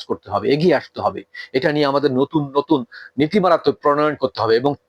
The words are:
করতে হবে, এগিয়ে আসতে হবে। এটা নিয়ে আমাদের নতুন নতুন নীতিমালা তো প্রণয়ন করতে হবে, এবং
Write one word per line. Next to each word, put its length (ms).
করতে 240
হবে, 200
এগিয়ে 260
আসতে 260
হবে। 200
এটা 180
নিয়ে 140
আমাদের 260
নতুন 320
নতুন 240
নীতিমালা 400
তো 160
প্রণয়ন 420
করতে 260
হবে, 140
এবং 160